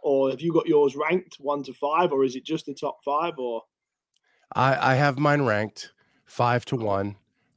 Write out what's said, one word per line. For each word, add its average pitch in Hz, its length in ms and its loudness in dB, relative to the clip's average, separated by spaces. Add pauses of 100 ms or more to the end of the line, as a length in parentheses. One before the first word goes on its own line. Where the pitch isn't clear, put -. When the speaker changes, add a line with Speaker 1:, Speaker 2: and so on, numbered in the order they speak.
Speaker 1:
or 135 260 2
have 131 140 -6
you 165 100 -2
got 160 140 2
yours 147 280 4
ranked 156 440 -2
one 143 240 -4
to 131 100 -14
five, 156 400 0
or 135 120 2
is 131 120 -2
it 131 80 -12
just 156 220 -6
the 143 80 -10
top 143 300 -8
five, 156 340 -2
or? 120 240 -6 (920)
Speaker 2:
I, 131 380 2
I - 40 2
have 139 220 2
mine 147 240 2
ranked 107 500 -2 (340)
five 120 400 0
to 139 100 -4
one 101 400 -2 (400)